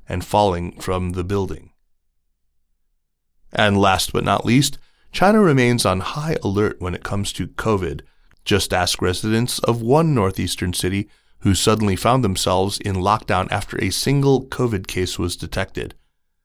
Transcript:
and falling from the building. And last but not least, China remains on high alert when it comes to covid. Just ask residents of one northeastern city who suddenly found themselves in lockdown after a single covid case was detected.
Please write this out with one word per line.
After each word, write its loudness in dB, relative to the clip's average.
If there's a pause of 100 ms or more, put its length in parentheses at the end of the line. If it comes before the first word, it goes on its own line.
and -6
falling 0
from -2
the -4
building. -4 (1800)
And 2
last 2
but 0
not 0
least, 2 (340)
China 4
remains 4
on 2
high -4
alert 0
when -6
it -10
comes -4
to -6
covid. -4 (440)
Just 0
ask 0
residents 0
of 0
one 2
northeastern -2
city -2 (300)
who 2
suddenly 2
found 2
themselves 0
in -4
lockdown 0
after -4
a 0
single 2
covid -4
case -4
was -4
detected. -8 (500)